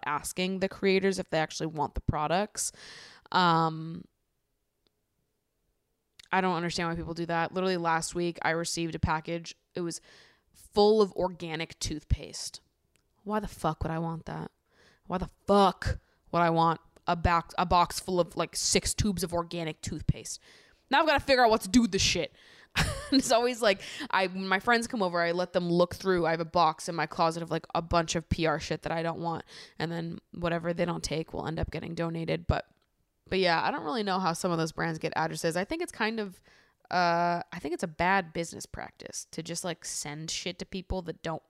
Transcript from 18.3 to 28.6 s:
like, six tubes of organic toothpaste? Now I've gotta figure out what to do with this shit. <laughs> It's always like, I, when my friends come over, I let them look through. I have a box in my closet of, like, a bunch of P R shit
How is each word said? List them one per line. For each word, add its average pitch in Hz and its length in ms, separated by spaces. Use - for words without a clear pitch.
like, 165 180
six - 380
tubes 190 300
of 170 100
organic 170 480
toothpaste? - 580
Now - 80
I've 226 80
gotta 285 120
figure 254 240
out 233 60
what 220 120
to 190 80
do 240 120
with 220 100
this 190 120
shit. - 320
<laughs> - 100
It's 269 200
always 240 280
like, 202 220
I, 190 160
when 190 200
my 190 120
friends 233 260
come 226 160
over, 175 180
I 170 120
let 180 220
them 175 140
look 175 280
through. 180 320
I 165 40
have 165 80
a 170 60
box 160 420
in 175 60
my 160 140
closet 165 340
of, 165 80
like, 165 240
a 170 80
bunch 165 340
of 165 140
P 165 160
R 156 140
shit - 240